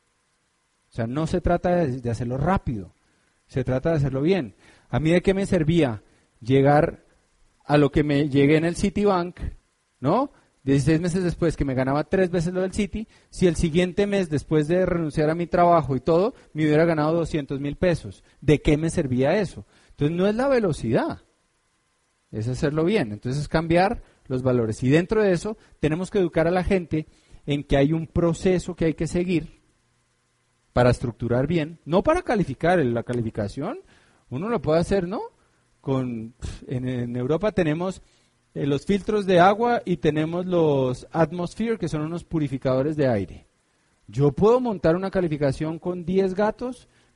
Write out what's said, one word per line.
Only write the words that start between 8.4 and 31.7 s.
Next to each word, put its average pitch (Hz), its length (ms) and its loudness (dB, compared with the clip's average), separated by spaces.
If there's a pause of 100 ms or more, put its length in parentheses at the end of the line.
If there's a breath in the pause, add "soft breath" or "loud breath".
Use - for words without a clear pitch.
en 160 80 0
el 170 120 -2
Citibank, 190 640 0 (640)
¿no? 214 320 0 (320 soft breath)
Dieciséis 143 360 2
meses 180 220 -2
después 170 320 -2
que 147 120 -4
me 131 80 -4
ganaba 135 300 -2
tres 190 260 0
veces 180 240 -2
lo 185 80 -2
del 190 100 -4
Citi, 208 340 -4 (240 soft breath)
si - 160 0
el 165 100 2
siguiente 180 500 0
mes, 196 240 -2
después 151 380 0
de 180 180 2
renunciar 160 420 -2
a 160 60 0
mi 170 120 -4
trabajo 170 480 4
y 123 60 -2
todo, 180 340 2 (200 soft breath)
me 151 100 0
hubiera 151 220 4
ganado 156 280 0
doscientos 151 460 -4
mil 143 160 -6
pesos, 160 480 -2 (160 soft breath)
¿de 143 220 4
qué 151 160 2
me 160 100 -2
servía 139 500 0
eso? 147 280 -6 (240 soft breath)
Entonces 156 260 -2
no 185 100 2
es 214 80 0
la 254 140 -2
velocidad, 220 760 0 (1080)
es 110 160 -6
hacerlo 151 360 -2
bien, 170 280 0
entonces 127 300 -6
es 143 60 -8
cambiar 170 540 2 (240 soft breath)
los 131 160 -4
valores. 120 400 0
Y 127 60 0
dentro 180 340 2
de 196 100 4
eso 208 260 -4 (200 soft breath)
tenemos 160 320 -2
que 208 80 -2
educar 165 300 2
a - 20 2
la 180 140 0
gente 165 420 -2 (380 soft breath)
en 143 200 -4
que 143 120 0
hay 143 160 4
un 160 140 -2
proceso 175 720 0
que 165 100 0
hay 156 80 0
que 165 120 -4
seguir 175 540 -2 (1120)
para 123 180 4
estructurar 120 560 -2
bien, 165 380 -4